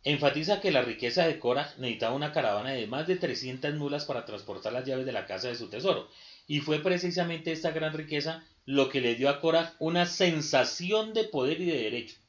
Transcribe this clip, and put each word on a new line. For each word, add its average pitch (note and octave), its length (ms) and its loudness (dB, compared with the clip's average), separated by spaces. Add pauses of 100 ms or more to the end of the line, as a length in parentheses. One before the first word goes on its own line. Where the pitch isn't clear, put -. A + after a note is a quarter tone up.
Enfatiza D3 560 2
que F#3 120 2
la C3 100 6
riqueza A#2+ 440 0
de D#3 140 2
Korah B2+ 380 0
necesitaba A#2+ 380 -2
una D3 180 -2
caravana A#2 380 0
de A#2+ 140 -2
más C#3 220 -4
de F#3 80 2
trescientas C3 600 -4
mulas D3 280 -2
para A#2+ 220 -6
transportar G#2 480 -8
las B2+ 120 -4
llaves C3 200 -2
de B2+ 80 -4
la G2 120 -4
casa G2 220 -6
de A#2+ 80 -4
su A2+ 140 -10
tesoro, C3+ 400 0 (380)
y C#3+ 120 0
fue D3+ 200 0
precisamente E3+ 760 0
esta D#3+ 180 -2
gran D#3 220 -2
riqueza D#3 520 -4 (200)
lo C3+ 240 4
que C3+ 100 0
le A#2+ 160 2
dio C3 140 2
a C#3+ 100 0
Korah E3 400 2
una E3+ 260 2
sensación F3 1080 2
de A3 100 2
poder D#3 380 0
y F#3 40 -2
de D#3+ 120 2
derecho. A2+ 400 -4 (120)